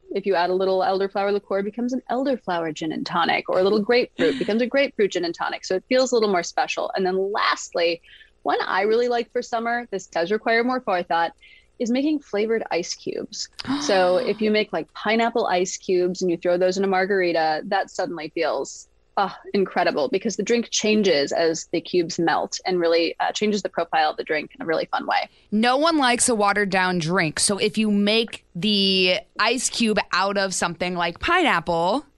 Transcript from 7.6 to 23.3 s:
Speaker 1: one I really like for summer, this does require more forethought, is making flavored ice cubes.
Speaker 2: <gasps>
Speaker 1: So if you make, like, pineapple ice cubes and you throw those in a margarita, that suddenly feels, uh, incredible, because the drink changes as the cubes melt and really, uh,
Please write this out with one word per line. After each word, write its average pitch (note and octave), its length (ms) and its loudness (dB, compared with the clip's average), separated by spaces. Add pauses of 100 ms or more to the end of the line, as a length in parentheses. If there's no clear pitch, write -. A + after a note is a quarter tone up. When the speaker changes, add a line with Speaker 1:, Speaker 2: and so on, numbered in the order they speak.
Speaker 1:
one A4 240 0
I F#3+ 160 0
really A3+ 260 2
like A#3+ 240 -2
for B3 100 -2
summer, A#3 480 -4
this F#3+ 160 -6
does E3+ 240 -2
require A3+ 320 2
more B3+ 200 0
forethought, F3 500 0 (480)
is A3+ 100 -2
making C#4 300 0
flavored A3 500 -2
ice E3+ 240 -4
cubes. - 540 -10 (160)
Speaker 2:
<gasps> C#4 180 -2
Speaker 1:
So F#3 360 4
if G#3+ 220 -2
you G#3+ 120 2
make, G#3+ 200 0
like, D#3+ 220 -6
pineapple A3+ 520 0
ice F3+ 300 0
cubes F3+ 460 0
and F3+ 80 0
you E3 60 0
throw F3 220 0
those F#3 200 2
in G3 60 0
a - 20 0
margarita, F3+ 800 0
that G3 240 -2
suddenly E3+ 440 -6
feels, C#3 540 -4 (280)
uh, G3 140 0 (220)
incredible, F3+ 560 0
because F#3+ 280 -2
the G#3+ 60 -4
drink A#3 280 0
changes F#3+ 600 2
as E3 400 0
the E3 80 0
cubes F3 380 -2
melt D3+ 460 0
and F#3 160 0
really, E3 400 2
uh, F3+ 120 0